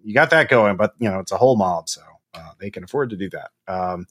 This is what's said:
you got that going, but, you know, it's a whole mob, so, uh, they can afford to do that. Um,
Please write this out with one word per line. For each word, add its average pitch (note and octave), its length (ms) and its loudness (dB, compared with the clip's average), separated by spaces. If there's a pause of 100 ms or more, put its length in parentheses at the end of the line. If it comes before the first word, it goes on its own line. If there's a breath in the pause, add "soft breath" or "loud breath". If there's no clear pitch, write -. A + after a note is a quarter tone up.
you G#2+ 100 -8
got D3 160 4
that D#3+ 180 4
going, G#2+ 280 4
but, G#2+ 220 0
you A2 120 -2
know, F#2+ 100 -4
it's F#2 120 -8
a F#2+ 40 -4
whole B2+ 200 4
mob, F2+ 320 -2
so, - 140 -10 (320)
uh, D#2+ 160 -18 (100)
they E2+ 100 -12
can F2+ 140 -14
afford C3+ 260 -6
to G#2 60 -10
do F#2 140 -8
that. D#2 200 -14 (160)
Um, F2+ 440 -6